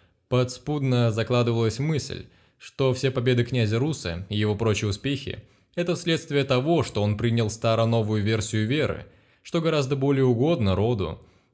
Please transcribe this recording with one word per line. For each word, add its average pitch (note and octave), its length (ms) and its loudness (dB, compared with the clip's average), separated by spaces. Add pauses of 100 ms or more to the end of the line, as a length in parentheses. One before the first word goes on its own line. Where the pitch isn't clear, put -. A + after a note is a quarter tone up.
(280)
подспудно B2 840 0
закладывалась A2+ 680 0
мысль, C#3+ 480 -4 (320)
что - 340 -2
все B2+ 200 -2
победы A#2+ 320 2
князя A#2 340 0
Руса F#2+ 520 -4
и G#2 60 -4
его G#2 200 2
прочие G#2+ 340 0
успехи — - 540 -6 (320)
это F3 180 -2
следствие D#3 480 0
того, C3+ 400 2
что G#2 220 -2
он G#2 120 0
принял A2+ 340 0
старо-новую A2+ 680 0
версию G#2+ 460 0
веры, A2+ 400 -2 (360)
что - 180 -4
гораздо D3+ 340 0
более C3+ 300 2
угодно B2 500 2
роду, G2 500 -2 (300)